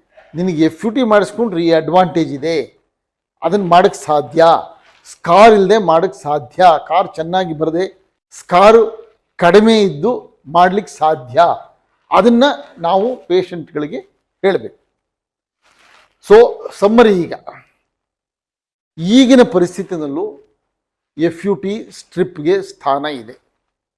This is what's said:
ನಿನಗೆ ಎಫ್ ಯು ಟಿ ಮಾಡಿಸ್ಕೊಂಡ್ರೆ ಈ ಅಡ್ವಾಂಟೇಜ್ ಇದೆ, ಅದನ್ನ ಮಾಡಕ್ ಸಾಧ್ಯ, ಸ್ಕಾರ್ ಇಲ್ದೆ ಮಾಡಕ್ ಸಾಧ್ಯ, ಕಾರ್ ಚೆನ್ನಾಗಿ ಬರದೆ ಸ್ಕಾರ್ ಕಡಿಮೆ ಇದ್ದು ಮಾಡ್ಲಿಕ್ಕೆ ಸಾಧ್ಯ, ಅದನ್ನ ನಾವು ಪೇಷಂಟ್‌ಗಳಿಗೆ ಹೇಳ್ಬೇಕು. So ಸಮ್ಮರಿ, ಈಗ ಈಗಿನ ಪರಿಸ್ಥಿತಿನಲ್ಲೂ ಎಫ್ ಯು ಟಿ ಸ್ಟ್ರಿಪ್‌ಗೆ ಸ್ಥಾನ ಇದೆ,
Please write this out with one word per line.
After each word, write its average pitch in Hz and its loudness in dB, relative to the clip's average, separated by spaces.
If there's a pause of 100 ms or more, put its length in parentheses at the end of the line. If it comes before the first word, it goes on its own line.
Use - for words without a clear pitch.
(360)
ನಿನಗೆ 165 -2
ಎಫ್ 160 -4
ಯು 226 -4
ಟಿ 254 -2
ಮಾಡಿಸ್ಕೊಂಡ್ರೆ 208 -2
ಈ 165 0
ಅಡ್ವಾಂಟೇಜ್ 160 -2
ಇದೆ, 143 -6 (680)
ಅದನ್ನ 190 -2
ಮಾಡಕ್ 180 2
ಸಾಧ್ಯ, 151 -2 (580)
ಸ್ಕಾರ್ 202 4
ಇಲ್ದೆ 196 2
ಮಾಡಕ್ 175 0
ಸಾಧ್ಯ, 147 -4 (240)
ಕಾರ್ 175 -4
ಚೆನ್ನಾಗಿ 170 -6
ಬರದೆ 160 -6 (260)
ಸ್ಕಾರ್ 208 2 (280)
ಕಡಿಮೆ 214 2
ಇದ್ದು 190 -4
ಮಾಡ್ಲಿಕ್ಕೆ 180 0
ಸಾಧ್ಯ, 151 -2 (680)
ಅದನ್ನ 233 2 (340)
ನಾವು 190 -4
ಪೇಷಂಟ್‌ಗಳಿಗೆ 170 -6 (460)
ಹೇಳ್ಬೇಕು. 139 -6 (1500)
So 226 6 (280)
ಸಮ್ಮರಿ, 214 2
ಈಗ 135 -10 (1600)
ಈಗಿನ 247 4 (100)
ಪರಿಸ್ಥಿತಿನಲ್ಲೂ 175 -6 (600)
ಎಫ್ 165 -4
ಯು 202 -2
ಟಿ 202 -10
ಸ್ಟ್ರಿಪ್‌ಗೆ 175 -6
ಸ್ಥಾನ 143 -6
ಇದೆ, 123 -12 (580)